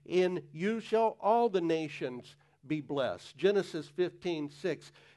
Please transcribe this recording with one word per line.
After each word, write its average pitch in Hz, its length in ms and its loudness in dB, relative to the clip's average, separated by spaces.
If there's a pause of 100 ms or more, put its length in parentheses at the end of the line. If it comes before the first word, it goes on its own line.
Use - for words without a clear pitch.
'In 180 380 2 (100)
you 202 280 -2
shall 220 400 2
all 233 280 4
the 185 120 2
nations 156 760 -2 (300)
be 151 140 -2
blessed.'" 127 560 -4
Genesis 180 520 0
fifteen 165 600 -4
six. 147 400 -6 (260)